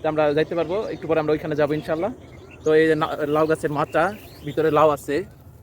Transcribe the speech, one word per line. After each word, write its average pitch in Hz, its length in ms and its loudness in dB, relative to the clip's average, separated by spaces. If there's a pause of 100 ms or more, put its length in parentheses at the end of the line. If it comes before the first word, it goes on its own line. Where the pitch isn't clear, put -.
তো 156 80 -2
আমরা 151 240 2
যাইতে 156 220 0
পারবো, 170 320 -2
একটু 156 200 -10
পরে 160 120 2
আমরা 151 120 0
ওইখানে 151 240 -2
যাবো 147 180 2
ইনশাল্লাহ। 160 380 -4 (520)
তো 156 100 2
এই 160 140 6
যে 156 80 4
না-, 151 300 -2
লাউ 151 200 2
গাছের 156 260 -2
মাচা, 156 420 0 (320)
ভিতরে 151 260 0
লাউ 151 180 6
আছে, 147 340 -2 (400)